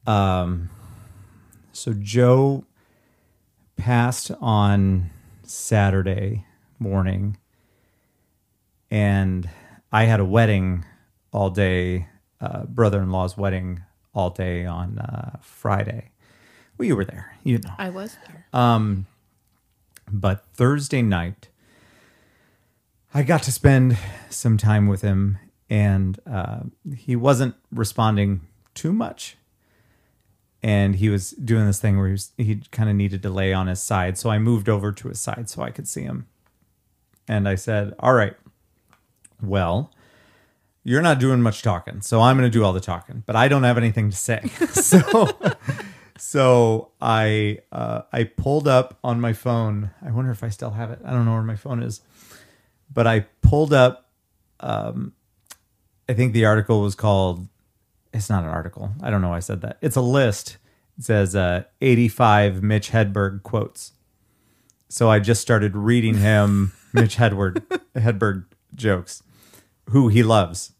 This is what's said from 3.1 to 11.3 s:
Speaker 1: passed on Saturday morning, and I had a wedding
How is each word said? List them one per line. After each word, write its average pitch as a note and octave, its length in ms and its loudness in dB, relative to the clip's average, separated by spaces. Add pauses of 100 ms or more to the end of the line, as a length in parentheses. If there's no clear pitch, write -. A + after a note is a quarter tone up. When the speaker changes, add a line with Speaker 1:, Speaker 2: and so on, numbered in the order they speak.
Speaker 1:
passed A#2+ 640 0
on G2+ 720 2 (340)
Saturday G2 1000 -2 (360)
morning, G2 560 -2 (1500)
and G2 580 0 (440)
I A2 120 4
had A2+ 140 4
a G2 60 2
wedding F#2+ 600 2 (480)